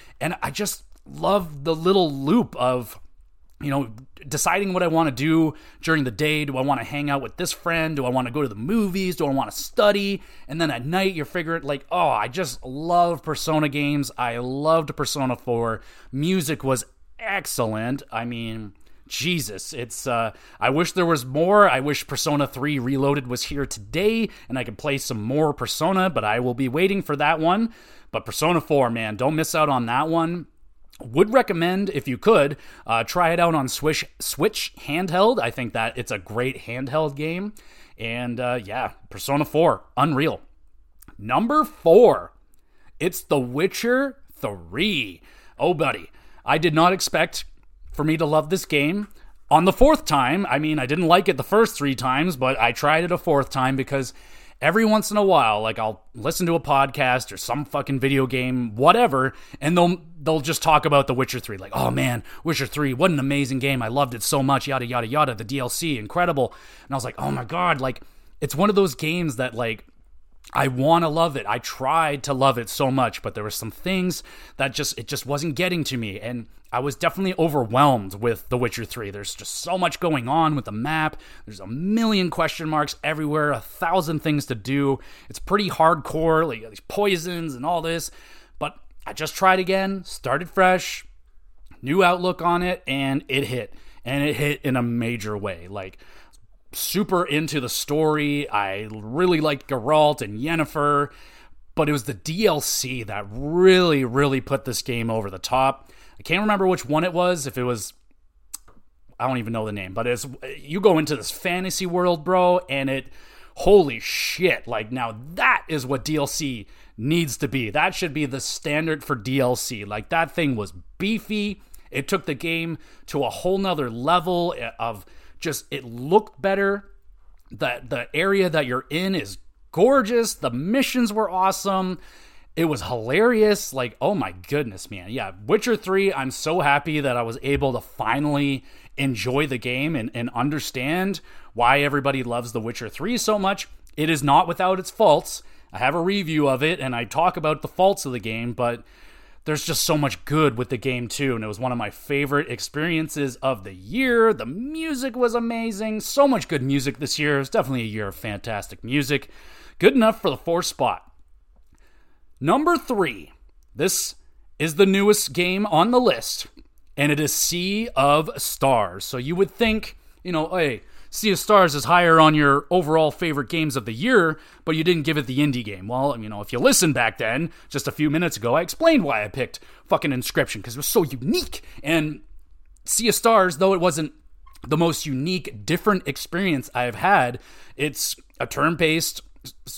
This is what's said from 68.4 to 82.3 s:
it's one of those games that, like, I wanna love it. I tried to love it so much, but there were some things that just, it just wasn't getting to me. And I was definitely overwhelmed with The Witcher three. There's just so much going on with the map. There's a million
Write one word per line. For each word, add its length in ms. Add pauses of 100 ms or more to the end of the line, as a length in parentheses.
it's 120
one 140
of 80
those 180
games 420
that, 180
like, 320 (680)
I 160
wanna 400
love 260
it. 140
I 120
tried 640
to 100
love 240
it 100
so 220
much, 320
but 120
there 100
were 60
some 200
things 520 (360)
that 160
just, 240
it 100
just 160
wasn't 300
getting 300
to 120
me. 240
And 260 (260)
I 80
was 140
definitely 440
overwhelmed 760
with 340
The 100
Witcher 260
three. 260
There's 240
just 220
so 220
much 200
going 300
on 260
with 100
the 80
map. 440 (300)
There's 140
a 60
million 640